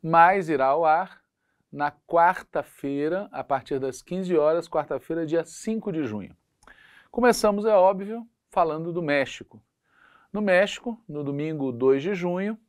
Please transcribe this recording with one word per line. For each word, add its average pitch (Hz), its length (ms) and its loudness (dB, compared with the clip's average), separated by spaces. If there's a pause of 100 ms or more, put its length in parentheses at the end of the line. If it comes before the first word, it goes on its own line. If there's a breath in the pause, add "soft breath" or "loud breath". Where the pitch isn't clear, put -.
mas 165 460 4
irá 135 160 2
ao 147 180 2
ar 165 380 0 (500)
na 147 200 -6
quarta-feira, 165 1400 -2
a 135 100 -10
partir 135 380 -4
das 131 220 -6
quinze 180 340 -4
horas, 160 320 2
quarta-feira, 160 580 -4
dia 160 200 -2
cinco 220 480 -8
de 156 100 -4
junho. 107 320 -8 (720 soft breath)
Começamos, 214 560 2
é 220 80 4
óbvio, 196 540 2 (220)
falando 165 420 -2
do 170 100 -4
México. 143 600 -4 (680 soft breath)
No 208 100 -4
México, 202 680 0
no 147 160 -8
domingo 143 480 -4
dois 135 320 2
de 202 100 -2
junho 185 440 -4 (120)